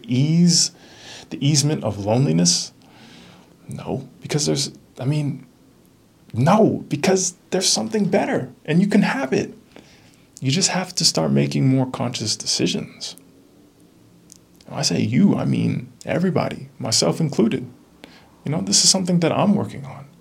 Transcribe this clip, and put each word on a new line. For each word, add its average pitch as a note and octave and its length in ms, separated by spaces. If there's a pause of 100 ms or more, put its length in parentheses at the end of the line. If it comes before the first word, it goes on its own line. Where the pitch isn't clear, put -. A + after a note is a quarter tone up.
ease, D#3+ 720 (580)
the - 160
easement D3 380
of G2+ 200
loneliness? D#3 680 (960)
No, E2+ 400 (120)
because D3+ 260
there's, C#3+ 260 (260)
I - 60
mean, D3 420 (880)
no, E3 560
because F#3 460 (160)
there's F#3+ 180
something G#3+ 380
better G3 460 (120)
and D#3+ 160
you G3+ 80
can G#3+ 140
have C4 300
it. - 220 (840)
You C3 100
just F#3 200
have F3+ 260
to E3+ 80
start D#3+ 260
making C#3 380
more C3 180
conscious B2 480
decisions. - 800 (1500)
When C#3+ 140
I - 20
say - 180
you, B2+ 360
I - 80
mean A2+ 480 (120)
everybody, - 640 (100)
myself C#3 400
included. C#3 480 (760)
You C#3 60
know, D#3+ 100
this G3+ 220
is - 80
something F3+ 300
that D#3+ 120
I'm F3+ 220
working - 300
on. - 220 (140)